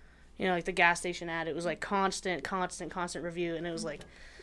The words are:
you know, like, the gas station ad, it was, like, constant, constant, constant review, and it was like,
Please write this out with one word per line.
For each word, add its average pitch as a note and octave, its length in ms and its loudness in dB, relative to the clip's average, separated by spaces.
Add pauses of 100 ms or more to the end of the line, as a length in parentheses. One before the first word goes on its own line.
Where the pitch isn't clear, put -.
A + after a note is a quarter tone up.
(400)
you G3 80 2
know, F#3 60 4
like, E3+ 120 0
the F#3+ 60 0
gas F3 280 6
station F3 300 -4
ad, E3 180 -2
it D#3+ 60 -2
was, E3+ 120 -2
like, D#3+ 160 -2
constant, F#3+ 600 2
constant, F3+ 480 -4
constant F3 320 -4
review, E3+ 320 -2
and D#3+ 120 -4
it E3+ 40 -2
was E3 120 -4
like, D3 180 -6 (420)